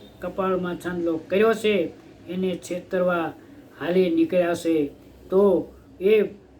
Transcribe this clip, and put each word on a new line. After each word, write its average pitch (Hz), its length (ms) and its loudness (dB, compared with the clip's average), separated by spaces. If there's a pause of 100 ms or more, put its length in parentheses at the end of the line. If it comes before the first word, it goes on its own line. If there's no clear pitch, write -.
(180)
કપાળમાં 180 640 -4
છાંદલો 170 320 -4 (160)
કર્યો 220 260 4
છે, 208 200 0 (540)
એને 185 300 -4
છેતરવા 180 680 -4 (480)
હાલી 180 360 0
નીકળ્યા 170 460 2
છે. 165 200 0 (500)
તો 190 160 4 (580)
એ 208 140 4 (460)